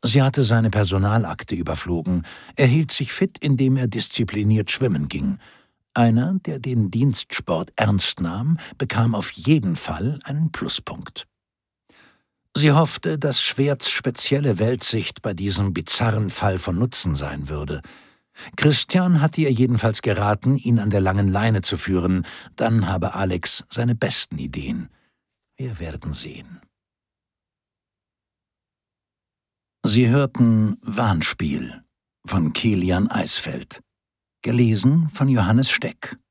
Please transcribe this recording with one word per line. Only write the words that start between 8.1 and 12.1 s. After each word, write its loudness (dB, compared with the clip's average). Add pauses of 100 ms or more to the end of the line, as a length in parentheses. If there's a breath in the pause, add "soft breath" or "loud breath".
nahm, 0 (200 loud breath)
bekam 0
auf -4
jeden 2
Fall -4
einen -2
Pluspunkt. -8 (1300 soft breath)